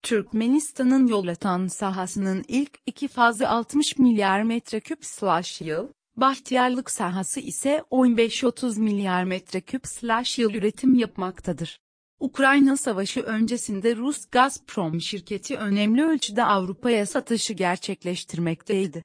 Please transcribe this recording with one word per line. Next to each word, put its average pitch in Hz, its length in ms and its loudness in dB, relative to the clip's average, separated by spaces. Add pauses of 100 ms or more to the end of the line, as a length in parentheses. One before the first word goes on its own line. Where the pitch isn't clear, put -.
Türkmenistan'ın 254 1040 2
yol 202 200 2
atan 180 400 -2
sahasının 190 800 -4
ilk 277 380 -2
iki 269 220 -6
fazı 233 420 2
altmış 226 480 0
milyar 208 460 4
metreküp 226 600 -4
slash 175 560 -2
yıl, 160 260 -6 (280)
bahtiyarlık 254 760 0
sahası 190 480 -4
ise 285 500 -2
on 254 280 2
beş 233 260 0
otuz 240 340 -2
milyar 202 460 0
metreküp 185 640 -6
slash 233 520 -4
yıl 214 140 2
üretim 226 420 2
yapmaktadır. 185 840 -4 (400)
Ukrayna 277 580 4
Savaşı 202 440 -2
öncesinde 220 760 -2
Rus 254 360 -4
Gazprom 196 720 0
şirketi 196 560 -8
önemli 208 460 2
ölçüde 240 400 2
Avrupa'ya 208 640 2
satışı 233 480 -2
gerçekleştirmekteydi. 175 1500 -4